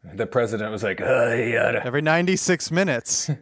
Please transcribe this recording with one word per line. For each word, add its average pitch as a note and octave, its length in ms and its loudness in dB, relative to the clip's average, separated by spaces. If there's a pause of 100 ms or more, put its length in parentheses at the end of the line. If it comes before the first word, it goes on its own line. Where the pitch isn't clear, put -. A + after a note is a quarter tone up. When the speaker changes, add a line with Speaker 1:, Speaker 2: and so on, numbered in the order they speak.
(160)
Speaker 1:
the A2 100 0
president A2 460 0
was G#2+ 120 -6
like, F#2+ 180 -2
"Oh, A#2+ 340 2
he A#2 220 0
oughta." A#2 280 2
Speaker 2:
every C3 160 -2
ninety-six F3 680 2
minutes, E3 560 0 (140)